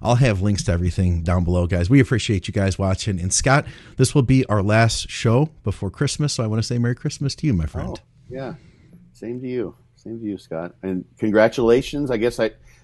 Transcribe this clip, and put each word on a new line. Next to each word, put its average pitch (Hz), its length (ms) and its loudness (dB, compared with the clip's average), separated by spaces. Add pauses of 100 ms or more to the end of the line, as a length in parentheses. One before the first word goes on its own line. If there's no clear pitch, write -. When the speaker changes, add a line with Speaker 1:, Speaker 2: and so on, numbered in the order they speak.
Speaker 1:
I'll 117 140 2
have 113 260 2
links 101 220 0
to 95 80 0
everything 87 500 0
down 87 220 2
below, 87 240 0
guys. 87 200 0
We 139 120 6
appreciate 107 480 0
you 95 40 -8
guys 95 240 0
watching. 95 440 -2
And 92 120 -4
Scott, - 320 2 (320)
this 131 160 2
will 143 100 4
be 131 240 4
our 104 140 0
last 110 480 2
show 123 420 2 (120)
before 101 260 -4
Christmas, 143 440 -4
so 127 100 -4
I 110 60 -2
wanna 110 160 -2
say 120 140 -4
Merry 120 180 0
Christmas - 400 -6
to - 100 -4
you, 143 80 2
my 80 120 0
friend. 80 300 -8
Speaker 2:
Oh, - 60 -14 (260)
yeah. 127 260 -10 (580)
Same 120 280 -12
to 131 60 -10
you. 120 300 -6 (180)
Same 113 240 -14
to 113 80 -8
you, 101 100 -6
Scott. 85 460 -10
And 92 220 -4 (160)
congratulations. 117 920 2
I 123 60 -2
guess 117 240 -2
I, 113 100 0 (340)